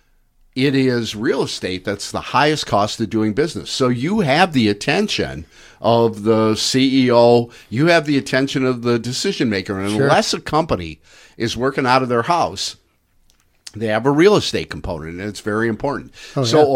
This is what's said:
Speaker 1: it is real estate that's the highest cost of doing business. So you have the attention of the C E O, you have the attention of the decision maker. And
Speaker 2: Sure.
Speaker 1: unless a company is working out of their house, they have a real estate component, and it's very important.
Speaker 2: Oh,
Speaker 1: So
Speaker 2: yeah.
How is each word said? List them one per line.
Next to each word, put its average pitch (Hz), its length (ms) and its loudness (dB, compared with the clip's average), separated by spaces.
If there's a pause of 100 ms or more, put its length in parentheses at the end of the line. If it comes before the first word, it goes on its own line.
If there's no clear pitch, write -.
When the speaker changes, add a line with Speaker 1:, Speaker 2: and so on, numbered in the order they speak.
(560)
Speaker 1:
it 135 200 0
is 120 400 0
real 175 280 -2
estate 92 420 -8
that's 101 260 -8
the 98 100 -4
highest 147 440 0
cost 107 340 0
of 110 100 -4
doing 110 240 0
business. 120 360 -4
So 127 200 0
you 156 320 -2
have 160 320 2
the 113 160 4
attention 101 760 -2 (340)
of 110 440 2
the 110 320 2
C 131 500 2
E 120 60 2
O, 120 400 6 (180)
you 135 180 0
have 170 200 4
the 147 100 2
attention 135 480 -2
of 127 160 -2
the 120 160 0
decision 127 520 -2
maker. 98 300 -4
And 98 120 -4
Speaker 2:
Sure. 107 120 0
Speaker 1:
unless 170 300 2
a 175 80 -6
company 107 580 -4 (380)
is 107 180 -4
working 135 300 -2
out 131 160 4
of 123 80 -4
their 117 140 0
house, 117 540 -2 (960)
they 110 120 -6
have 113 200 0
a 143 40 4
real 185 240 6
estate 95 360 -2
component, 82 480 -10
and 101 100 -8
it's 98 120 -12
very 110 260 -2
important. 113 440 -6 (240)
Speaker 2:
Oh, 139 80 0
Speaker 1:
So 120 160 2
Speaker 2:
yeah. 151 60 8 (100)